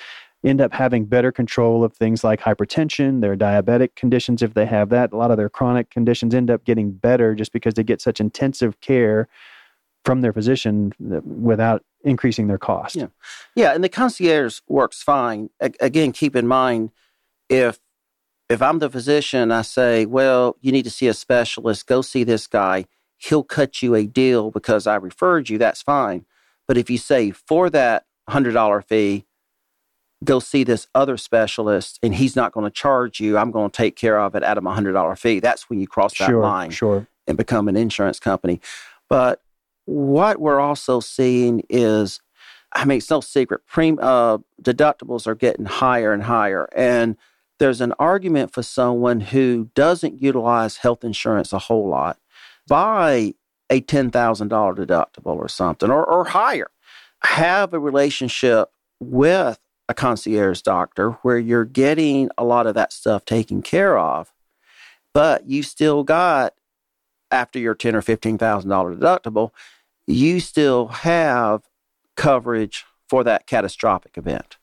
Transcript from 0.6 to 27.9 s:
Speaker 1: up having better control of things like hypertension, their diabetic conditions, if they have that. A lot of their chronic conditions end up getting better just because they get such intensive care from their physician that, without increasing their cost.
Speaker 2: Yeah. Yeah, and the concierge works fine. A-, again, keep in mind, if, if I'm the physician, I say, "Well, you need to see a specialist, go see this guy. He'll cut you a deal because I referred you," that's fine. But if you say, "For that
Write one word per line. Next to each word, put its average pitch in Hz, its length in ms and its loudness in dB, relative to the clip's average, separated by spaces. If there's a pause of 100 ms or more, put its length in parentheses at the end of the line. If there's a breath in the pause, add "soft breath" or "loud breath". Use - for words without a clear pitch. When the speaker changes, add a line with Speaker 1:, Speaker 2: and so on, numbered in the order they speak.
Speaker 1:
up - 120 0
having 123 320 0
better 123 260 2
control 117 520 0
of 110 100 0
things 113 300 0
like 110 160 2
hypertension, 135 840 -2
their 101 140 0
diabetic 104 600 2
conditions, 120 460 0
if 110 120 -2
they 107 120 2
have 104 240 0
that. 123 220 2
A 104 60 -6
lot 117 120 2
of 113 80 2
their 104 120 0
chronic 123 400 -2
conditions 117 440 0
end 123 160 2
up 117 140 0
getting 107 300 0
better 117 420 2
just 107 160 -6
because 117 220 -2
they 113 100 0
get 110 180 -2
such - 200 -2
intensive 120 580 -2
care 113 480 2 (760 soft breath)
from 131 180 0
their 117 120 0
physician 107 640 -2
that, 98 280 -6
without 110 560 0 (200)
increasing 120 440 0
their 98 100 -2
cost. - 380 -6
Speaker 2:
Yeah. 147 100 -8 (480 loud breath)
Yeah, 165 220 2
and 175 80 -2
the 185 60 0
concierge 170 800 0
works 139 360 0
fine. 117 560 -2
A-, 135 200 -2
again, 139 320 0
keep 143 240 -2
in 120 120 0
mind, 123 420 0 (600)
if, 127 300 2 (680)
if 117 140 0
I'm 156 160 2
the 151 100 -2
physician, 131 640 0
I 113 100 0
say, 117 460 2
"Well, 127 520 2
you 131 120 -2
need 131 140 2
to 120 40 -10
see 127 180 -2
a 110 60 2
specialist, 117 720 -2
go 131 160 2
see 127 220 -2
this 113 240 0
guy. 95 380 0 (320)
He'll 151 260 0
cut - 400 -4
you 120 100 2
a 107 140 2
deal 123 420 2
because 107 380 -2
I 104 80 2
referred 123 540 -2
you," 107 100 -2
that's - 240 0
fine. 110 420 -2 (420)
But 123 100 2
if 120 120 0
you 123 80 -2
say, 117 340 0
"For 170 380 0
that 127 380 2 (200)